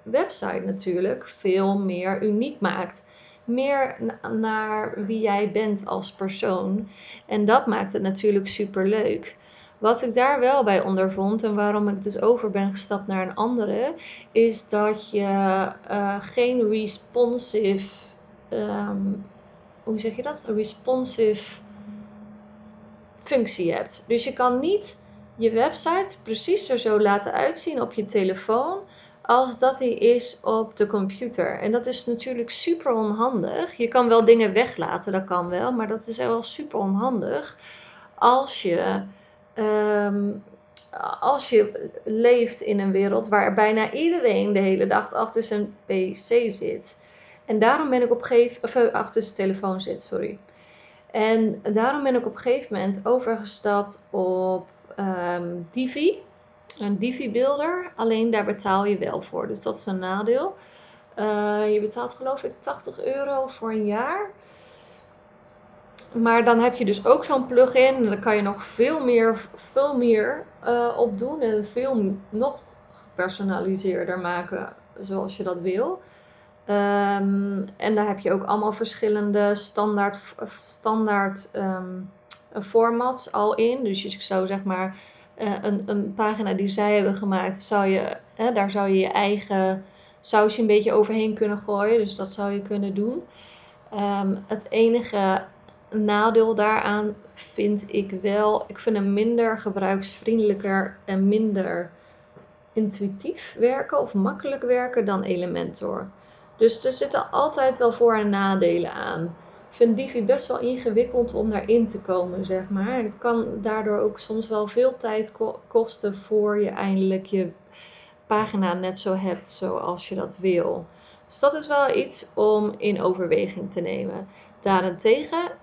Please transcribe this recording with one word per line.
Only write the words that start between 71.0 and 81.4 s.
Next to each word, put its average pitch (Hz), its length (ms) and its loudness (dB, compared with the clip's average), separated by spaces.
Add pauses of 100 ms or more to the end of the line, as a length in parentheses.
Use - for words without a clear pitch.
doen. 285 220 -6
En 214 240 0
veel 254 300 -2
m-, 196 340 0
nog 254 300 -2 (440)
gepersonaliseerder 185 1160 -4
maken 180 540 -6 (260)
zoals 190 380 -6
je 196 60 -4
dat 180 160 -2
wil. 208 420 -2 (640)
Ehm, 202 1000 0 (140)
en 214 180 0
daar 208 120 2
heb 196 120 -2
je - 120 0
ook 196 120 2
allemaal 214 300 0
verschillende 208 840 0
standaard, 202 640 0 (440)
standaard, 208 880 -2